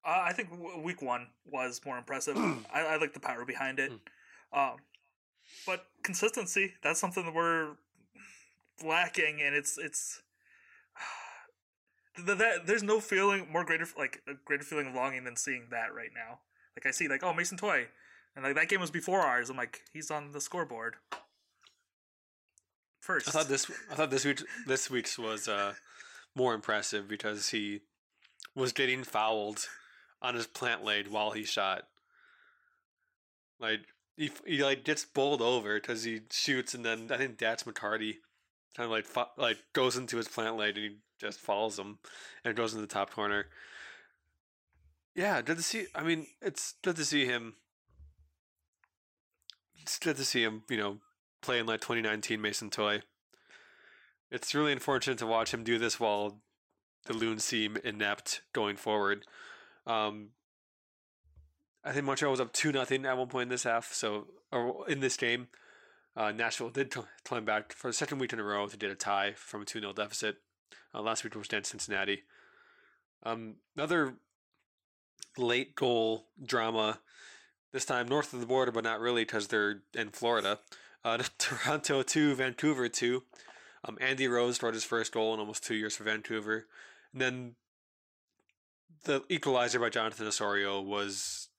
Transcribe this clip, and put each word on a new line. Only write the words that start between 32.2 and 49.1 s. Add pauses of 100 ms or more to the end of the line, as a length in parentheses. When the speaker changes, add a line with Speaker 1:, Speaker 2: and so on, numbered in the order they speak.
Speaker 2:
Like, (360)
he
f-,
he,
like,
gets
bowled
over
'cause
he (100)
shoots,
and
then
I
think
Dax
McCarty (580)
kinda,
like,
fu-, (140)
like, (140)
goes
into
his
plant
leg
and
he (220)
just
follows
him (440)
and
goes
into
the
top
corner. (1600)
Yeah,
good
to
see.
I
mean, (140)
it's
good
to
see
him. (2250)